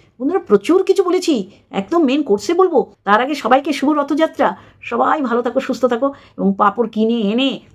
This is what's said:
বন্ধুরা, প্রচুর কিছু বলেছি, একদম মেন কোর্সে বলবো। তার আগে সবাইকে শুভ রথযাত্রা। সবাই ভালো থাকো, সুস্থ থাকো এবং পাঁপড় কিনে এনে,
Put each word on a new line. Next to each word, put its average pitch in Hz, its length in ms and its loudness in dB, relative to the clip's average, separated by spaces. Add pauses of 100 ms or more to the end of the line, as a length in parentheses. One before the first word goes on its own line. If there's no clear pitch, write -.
(200)
বন্ধুরা, 330 200 -2
প্রচুর 330 440 2
কিছু 370 200 0
বলেছি, 339 480 -2 (200)
একদম 320 320 -2
মেন 277 200 2
কোর্সে 202 300 -2
বলবো। 339 400 2 (100)
তার 208 180 2
আগে 285 140 -2
সবাইকে 269 380 0
শুভ 269 160 -2
রথযাত্রা। 294 680 0 (260)
সবাই 277 400 -2
ভালো 240 200 -2
থাকো, 247 180 -2
সুস্থ 262 260 -4
থাকো 247 280 0 (240)
এবং 190 200 0
পাঁপড় 208 320 0
কিনে 220 240 0
এনে, 226 460 0 (160)